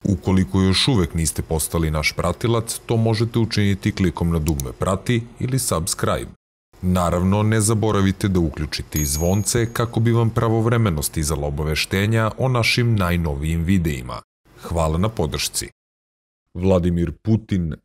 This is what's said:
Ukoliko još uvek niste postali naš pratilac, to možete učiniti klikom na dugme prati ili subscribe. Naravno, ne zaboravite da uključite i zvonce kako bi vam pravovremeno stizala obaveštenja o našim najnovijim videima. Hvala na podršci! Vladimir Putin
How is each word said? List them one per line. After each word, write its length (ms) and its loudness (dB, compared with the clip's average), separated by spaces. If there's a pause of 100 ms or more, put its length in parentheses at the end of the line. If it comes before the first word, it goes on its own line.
Ukoliko 580 2
još 260 2
uvek 260 2
niste 280 -2
postali 480 -2
naš 260 -2
pratilac, 680 -2
to 100 0
možete 420 0
učiniti 540 0
klikom 380 0
na 80 0
dugme 400 -2
prati 440 0 (180)
ili 180 -2
subscribe. 720 -2 (520)
Naravno, 600 2
ne 180 2
zaboravite 680 2
da 120 2
uključite 600 -4
i 40 0
zvonce 680 0
kako 280 -2
bi 120 2
vam 180 2
pravovremeno 720 2
stizala 440 -4
obaveštenja 920 0
o 100 0
našim 480 2
najnovijim 680 0
videima. 580 0 (400)
Hvala 360 0
na 100 2
podršci! 600 -4 (840)
Vladimir 580 2 (100)
Putin 520 0 (100)